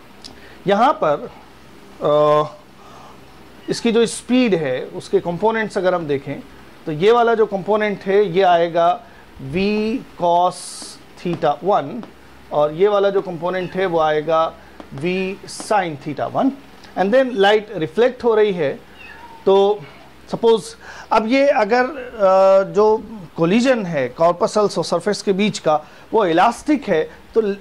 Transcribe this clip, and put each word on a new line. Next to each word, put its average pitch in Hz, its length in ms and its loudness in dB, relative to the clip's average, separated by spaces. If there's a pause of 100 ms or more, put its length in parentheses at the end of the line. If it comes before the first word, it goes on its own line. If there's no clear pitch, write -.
(680)
यहाँ 233 360 2
पर, 165 260 -2 (720)
अ, 151 520 2 (1160)
इसकी 226 220 -2
जो 226 140 4
speed 240 500 0
है, 139 300 -2
उसके 180 340 -2
components 208 580 -2
अगर 185 180 0
हम 170 120 -4
देखें, 139 320 -6 (460)
तो 165 60 -6
ये 175 200 2
वाला 233 240 4
जो 214 100 2
कंपोनेंट 202 560 -2
है, 196 300 0
ये 185 100 2
आएगा 170 600 2 (520)
v 214 440 -2 (260)
cos 175 320 2 (680)
theta 156 280 -2 (100)
one 180 380 -2 (500)
और 151 220 0
ये 180 140 2
वाला 202 220 2
जो 190 120 0
कंपोनेंट 175 500 -6
है, 185 140 -2
वो 165 140 0
आएगा 156 540 0 (420)
v 185 380 -4 (140)
sin 185 480 -4 (120)
theta 127 240 -6
one। 135 200 0 (460)
And 185 140 0
then 262 200 4
light 208 300 4 (140)
reflect 220 480 0
हो 226 120 2
रही 214 160 4
है। 165 280 -2 (680)
तो 196 340 4 (520)
suppose 226 320 2 (480)
अब 220 160 2
ये 269 200 2
अगर, 240 360 2
अ, 196 880 2
जो 214 300 2 (340)
collision 220 480 2
है 143 240 -4
कॉर्पसल्स 185 680 0
और 170 60 0
surface 190 380 -4
के 202 120 0
बीच 202 260 -2
का, 151 260 0 (280)
वो 220 120 2
elastic 202 640 0
है, 156 140 2
तो - 380 -4 (200)